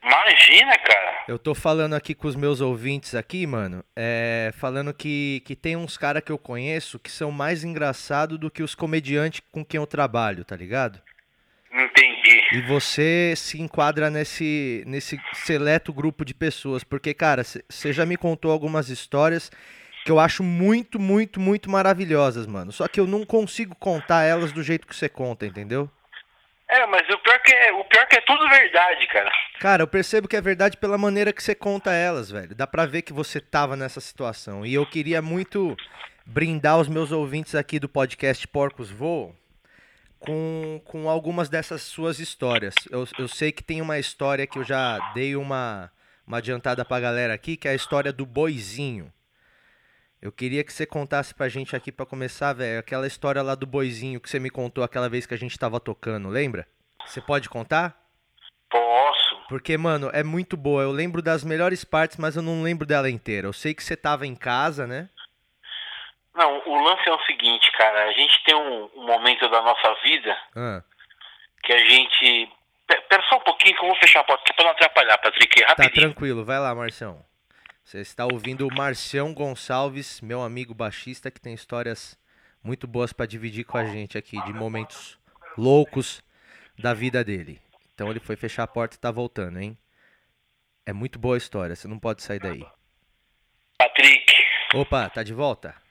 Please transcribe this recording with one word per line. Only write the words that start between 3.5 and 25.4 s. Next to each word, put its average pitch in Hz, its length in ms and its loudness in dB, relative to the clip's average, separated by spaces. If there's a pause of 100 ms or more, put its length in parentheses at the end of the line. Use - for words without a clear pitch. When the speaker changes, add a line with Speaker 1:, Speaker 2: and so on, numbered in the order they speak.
Speaker 2:
é, 117 600 -2
falando 139 360 -4
que, 143 520 -4
que 135 100 -12
tem 165 200 -6
uns 170 220 -10
cara 147 240 -2
que - 100 -10
eu 151 60 -4
conheço 131 640 -8
que - 120 -18
são 151 200 -8
mais 147 320 -4
engraçado 156 720 -4
do 156 120 -6
que - 140 -6
os 151 120 -6
comediantes 156 680 -2 (100)
com 156 140 -10
quem - 140 -6
eu 147 80 -4
trabalho, 113 580 -2
tá 98 100 -12
ligado? 101 460 -6 (720)
Speaker 1:
Entendi. 127 800 6
Speaker 2:
E 123 80 0
você 156 760 2
se - 260 -8
enquadra 151 480 0
nesse, 151 760 -4
nesse 135 320 -8 (140)
seleto 151 580 0
grupo 147 320 -2
de 131 100 -10
pessoas, 139 500 -4
porque, 143 300 -6
cara, 143 300 2
cê, - 260 -12
cê - 220 -6
já 156 140 0
me 175 120 -2
contou 160 340 -2
algumas 156 380 -2
histórias 151 600 0 (540)
que - 60 2
eu 156 80 8
acho 165 220 4
muito, 190 580 2
muito, 196 400 2
muito 190 300 0
maravilhosas, 165 760 2
mano. 98 240 -8
Só 170 160 -4
que - 120 -4
eu 190 60 6
não 202 200 -2
consigo 214 500 -2
contar 165 480 2
elas 165 300 2
do 156 100 -6
jeito 160 240 -4
que - 80 -16
você 147 140 -4
conta, 123 360 -8